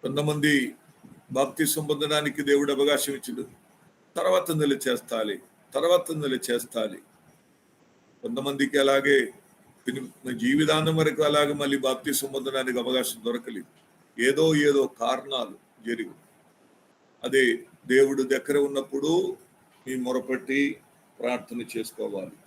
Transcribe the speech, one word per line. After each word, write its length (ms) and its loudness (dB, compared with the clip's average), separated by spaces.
కొంతమంది 720 0
బాప్తిసం 540 0
పొందడానికి 560 -2
దేవుడు 300 4
అవకాశం 400 2
ఇచ్చిండు, 340 -8
"తర్వాత 340 2
నెల 220 2
చేస్తాలే, 680 -4
తర్వాత 380 2
నెల 260 -2
చేస్తాలే." 480 -4
కొంతమందికి 560 -2
అలాగే 540 4
పిని-, 520 -8
జీవితాంతం 580 2
వరకు 260 0
అలాగే 300 2
మళ్ళీ 260 -2
బాప్తిసం 560 -2
పొందడానికి 440 -4
అవకాశం 480 -4
దొరకలేదు. 400 -8
ఏదో 360 4
ఏదో 300 4
కారణాలు 720 -6
జరిగి, 240 -6
అదే 400 4
దేవుడు 360 6
దగ్గర 360 0
ఉన్నప్పుడు 800 0
మీ 100 -6
మొరపెట్టి 840 -2
ప్రార్థన 440 -6
చేసుకోవాలి. 560 -8